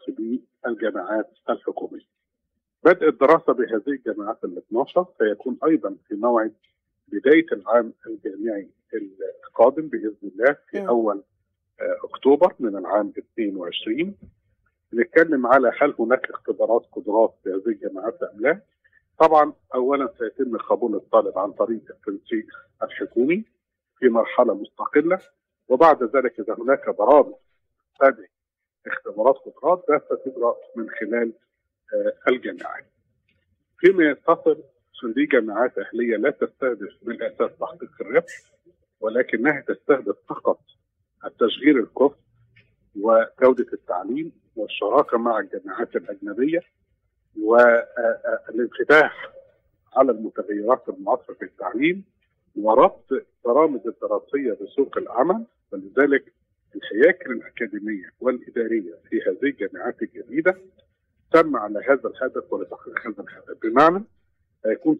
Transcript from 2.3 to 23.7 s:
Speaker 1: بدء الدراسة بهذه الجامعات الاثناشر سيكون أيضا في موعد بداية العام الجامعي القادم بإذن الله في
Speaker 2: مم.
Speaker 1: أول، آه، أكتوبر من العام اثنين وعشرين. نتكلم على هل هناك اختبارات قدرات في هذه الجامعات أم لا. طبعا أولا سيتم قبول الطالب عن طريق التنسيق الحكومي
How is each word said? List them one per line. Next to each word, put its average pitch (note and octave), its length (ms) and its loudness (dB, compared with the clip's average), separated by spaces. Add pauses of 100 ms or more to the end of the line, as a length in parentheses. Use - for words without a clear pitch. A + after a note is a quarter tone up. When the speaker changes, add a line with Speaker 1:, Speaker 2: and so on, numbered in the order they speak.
Speaker 1:
بدء E3 260 4
الدراسة D3 440 4
بهذه A2+ 340 -4
الجامعات A2 560 -8
الاثناشر A2+ 600 -4 (140)
سيكون A2 460 -4
أيضا G#2+ 300 0 (120)
في G#2 80 -10
موعد A2 380 0 (540)
بداية C#3+ 440 4
العام A#2 420 0 (140)
الجامعي G#2 600 -8 (800)
القادم C#3 400 2
بإذن G#2+ 360 -6
الله A2 320 0 (160)
في G2+ 100 -8
Speaker 2:
مم. G2 60 -10
Speaker 1:
أول، G#2+ 360 0 (580)
آه، F2+ 220 -4
أكتوبر D3 560 2
من G#2 180 -4
العام F#2+ 400 -2
اثنين G2+ 400 -6
وعشرين. C3 600 -6 (760)
نتكلم C#3 540 2
على B2+ 240 6 (100)
هل C#3+ 180 0
هناك A#2+ 300 0
اختبارات - 640 -2
قدرات G#2+ 520 0
في G2+ 60 -8
هذه F#2+ 180 -4
الجامعات G2+ 560 -6
أم G#2 180 -12
لا. E3 200 0 (580)
طبعا D#3 340 6 (220)
أولا C3+ 440 0
سيتم A#2 380 -4
قبول G#2 380 -2
الطالب G2+ 420 2
عن F#2+ 140 -2
طريق G#2+ 380 -2
التنسيق - 560 -8 (380)
الحكومي D#3+ 640 -2 (540)